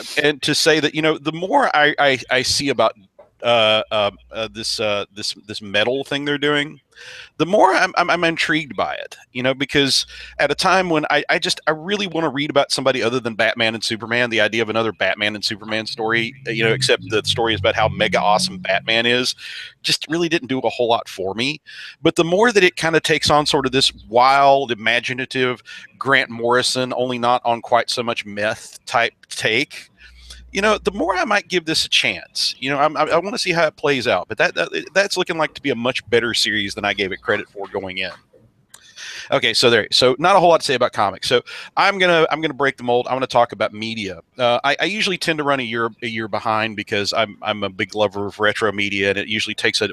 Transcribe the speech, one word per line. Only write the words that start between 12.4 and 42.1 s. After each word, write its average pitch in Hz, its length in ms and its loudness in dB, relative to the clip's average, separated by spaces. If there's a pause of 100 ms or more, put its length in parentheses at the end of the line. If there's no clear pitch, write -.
about 139 200 2
somebody 131 320 0
other 117 200 0
than 113 140 -6
Batman 110 400 0
and 107 80 -8
Superman, 117 460 -2
the 110 120 2
idea 107 200 0
of 107 60 0
another 110 240 0
Batman 104 440 -2
and 98 100 -8
Superman 110 400 -6
story, 113 500 -2 (120)
uh, 117 40 -6
you 113 140 0
know, 113 80 4
except 120 360 0
the 107 140 0
story 113 300 0
is 104 80 -2
about 107 140 2
how 110 120 2
mega 95 320 0
awesome 98 380 0
Batman 98 480 0
is, 123 300 0 (480)
just - 260 -2
really 170 180 0
didn't 151 220 -2
do 131 100 -2
a 117 100 0
whole 117 200 -2
lot 113 180 0
for 95 260 -6
me. 135 280 -4 (400)
But 165 160 2
the 170 80 4
more 202 260 4
that 202 140 4
it 175 100 4
kinda 160 240 2
takes 151 300 0
on 147 160 4
sort 135 200 0
of 127 60 -2
this 131 220 2 (160)
wild, 135 640 6
imaginative 120 880 -2 (340)
Grant 131 320 2
Morrison, 123 640 0
only 123 260 -4
not 120 260 2
on 117 160 0
quite - 280 0
so 123 140 -4
much 117 220 -6
meth 104 600 -6
type 120 280 0 (160)
take, - 560 -4 (640)
you 196 120 -4
know, 214 160 2
the 185 120 -2
more 311 240 -2
I 359 100 -2
might 208 220 -2
give 175 180 -2
this 156 200 -2
a - 40 -10
chance. - 680 -2
You 131 140 -6
know, 143 80 -2
I'm, 151 180 2
I, 143 40 2
I 156 180 2
wanna 202 180 -6
see 180 140 -2
how 165 160 2
it - 80 -4
plays 131 320 0
out, 92 200 2
but 113 120 -8
that, 170 160 2
that, - 400 -4
that's 196 200 2
looking 180 220 -2
like 151 160 -2
to - 80 -16
be 143 80 -4
a 123 60 0
much 120 340 -4
better 117 240 2
series 104 400 0
than 104 120 -6
I 101 80 2
gave 98 180 -2
it 92 100 -10
credit 104 280 -2
for 98 180 -12
going 95 320 -6
in. 95 100 -4 (1200)
Okay, 123 240 2
so 123 160 4
there, 110 220 4
so 131 260 4
not 175 180 4
a 190 40 6
whole 175 100 6
lot 160 120 4
to - 40 -8
say 143 80 0
about 120 180 0
comics. 98 360 -2
So 123 160 2 (340)
I'm 190 220 4
gonna, 170 320 4